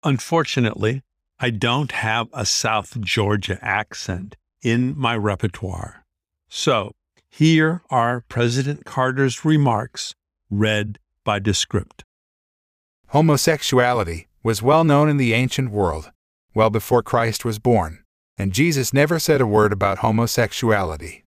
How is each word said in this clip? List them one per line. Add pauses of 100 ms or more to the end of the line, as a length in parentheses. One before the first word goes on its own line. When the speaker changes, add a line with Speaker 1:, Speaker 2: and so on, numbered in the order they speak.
Speaker 1:
Unfortunately, (360)
I
don't
have
a
South
Georgia
accent (280)
in
my
repertoire. (440)
So, (340)
here
are
President
Carter's
remarks (340)
read (260)
by
Descript. (1040)
Speaker 2:
Homosexuality (160)
was
well
known
in
the
ancient
world, (440)
well
before
Christ
was
born, (360)
and
Jesus
never
said
a
word
about
homosexuality.